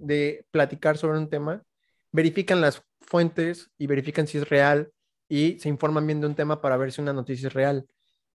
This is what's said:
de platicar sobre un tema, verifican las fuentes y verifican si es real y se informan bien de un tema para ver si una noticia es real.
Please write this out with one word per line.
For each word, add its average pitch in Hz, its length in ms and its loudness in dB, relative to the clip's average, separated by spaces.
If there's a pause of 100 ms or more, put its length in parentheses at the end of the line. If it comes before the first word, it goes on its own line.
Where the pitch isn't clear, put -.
de 147 500 -2
platicar 151 460 2
sobre 156 220 -2
un 156 100 -4
tema, 151 340 -6 (500)
verifican 165 500 2
las 143 200 2 (200)
fuentes 170 760 -2
y 143 100 -6
verifican 143 400 -2
si 151 120 -4
es 147 100 -4
real 147 420 4 (380)
y 160 300 2
se - 100 -4
informan 151 380 0
bien 151 160 -2
de 151 40 -2
un 147 80 -2
tema 151 280 -2
para 131 160 2
ver 131 140 -2
si 147 100 -8
una 143 100 -2
noticia 131 360 -6
es - 40 -8
real. 135 320 0 (540)